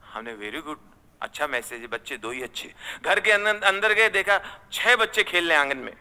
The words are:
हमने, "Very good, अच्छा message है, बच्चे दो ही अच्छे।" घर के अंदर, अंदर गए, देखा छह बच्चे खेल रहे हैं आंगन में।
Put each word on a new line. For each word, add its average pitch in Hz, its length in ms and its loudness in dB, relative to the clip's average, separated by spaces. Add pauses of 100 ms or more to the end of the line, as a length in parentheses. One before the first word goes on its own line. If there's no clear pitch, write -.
(140)
हमने, 107 380 -10
"Very 143 140 -10
good, 147 140 -12 (420)
अच्छा - 260 -6
message 120 340 -6
है, 117 60 -14
बच्चे 120 300 -8
दो 113 140 -8
ही 127 100 -8
अच्छे।" - 320 -12 (320)
घर 190 140 4
के 214 120 2
अंदर, 208 320 2
अंदर 202 300 4
गए, 214 160 6
देखा 190 300 2 (340)
छह 240 220 4
बच्चे 220 280 2
खेल 175 240 0
रहे 160 100 4
हैं 143 80 4
आंगन 139 120 -2
में। 113 240 -12